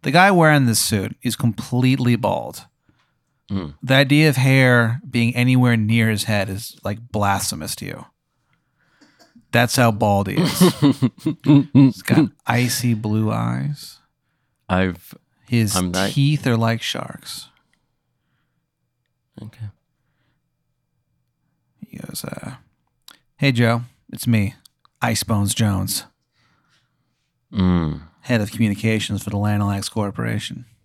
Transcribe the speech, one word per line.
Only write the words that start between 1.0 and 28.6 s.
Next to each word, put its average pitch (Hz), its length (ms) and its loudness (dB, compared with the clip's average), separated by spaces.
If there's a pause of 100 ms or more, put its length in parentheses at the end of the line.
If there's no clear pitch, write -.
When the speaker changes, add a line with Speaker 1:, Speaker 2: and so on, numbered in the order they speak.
Speaker 1:
is 117 120 -2
completely 123 800 0
bald. 95 520 -6 (800)
Speaker 2:
Mm. 90 320 -6
Speaker 1:
The 127 140 0
idea 143 340 4
of 135 60 0
hair 127 720 2
being 117 260 0
anywhere 123 420 2
near 113 320 2
his 104 160 -2
head 104 240 -2
is, 98 340 -10
like, 104 160 -8 (120)
blasphemous 98 680 -4
to - 80 -12
you. - 200 -12 (1500)
That's 120 260 0
how 120 140 4
bald 101 360 0
he 98 80 -4
is. 165 240 -2
Speaker 2:
<laughs> 143 1120 2
Speaker 1:
He's 135 280 6
got 127 280 2 (160)
icy 120 480 0
blue 110 380 -2
eyes. 123 680 -6 (680)
Speaker 2:
I've 92 460 -2 (340)
Speaker 1:
His 110 280 0
Speaker 2:
I'm 92 160 0
not 92 200 0
Speaker 1:
teeth 139 360 0
are 120 100 2
like 113 240 -2
sharks. - 680 -10 (1900)
Speaker 2:
Okay. 110 260 -16 (2250)
Speaker 1:
He - 100 -20
goes, - 280 -14
uh, - 300 -12 (840)
"Hey, 139 160 0
Joe, 120 300 0 (280)
it's - 160 -8
me, 107 280 0 (460)
Ice 117 220 -2
Bones 101 300 -2
Jones, 95 500 -2 (1500)
Speaker 2:
Mm. 87 480 0 (200)
Speaker 1:
head 117 200 0
of 104 100 -4
communications 107 720 -2